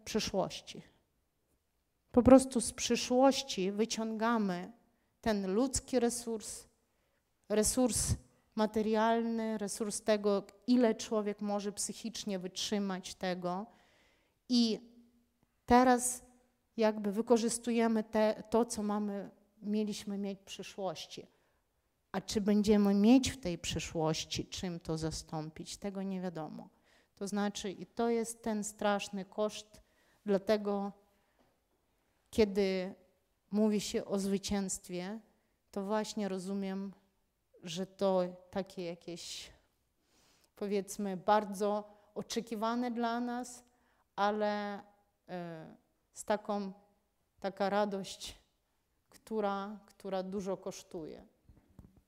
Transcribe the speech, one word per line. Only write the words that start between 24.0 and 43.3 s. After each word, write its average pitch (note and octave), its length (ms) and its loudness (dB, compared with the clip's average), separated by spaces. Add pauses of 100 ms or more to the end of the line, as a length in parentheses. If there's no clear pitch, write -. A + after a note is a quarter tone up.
czym F3 340 -8
to D#3+ 180 -4
zastąpić, D#3+ 800 -8
tego G3 260 -8
nie F#3+ 180 -6
wiadomo. E3 480 -10 (520)
To G3 60 -6
znaczy, G3+ 440 -4
i - 160 -10
to A#3 220 -2
jest A3+ 340 -2
ten G#3+ 220 -4
straszny G3+ 600 -2
koszt, - 580 -6 (440)
dlatego G3+ 640 0 (1400)
kiedy F#3+ 640 2 (560)
mówi G#3+ 300 2
się - 240 -4
o G3 140 -2
zwycięstwie, G3 1040 -4 (500)
to G3+ 140 -6
właśnie G#3 440 -4
rozumiem, F#3+ 640 -6 (720)
że F3+ 240 -6
to F#3+ 360 2 (280)
takie F#3+ 340 -8
jakieś, - 680 -12 (1040)
powiedzmy, G3 600 -4
bardzo G#3 800 0 (180)
oczekiwane A#3 760 -4
dla A#3 300 -2
nas, A#3+ 440 -8 (520)